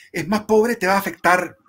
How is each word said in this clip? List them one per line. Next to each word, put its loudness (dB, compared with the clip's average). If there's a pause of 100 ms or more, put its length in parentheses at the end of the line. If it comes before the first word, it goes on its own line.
(120)
es -6
más -2
pobre, 2
te -4
va 2
a 2
afectar -2 (120)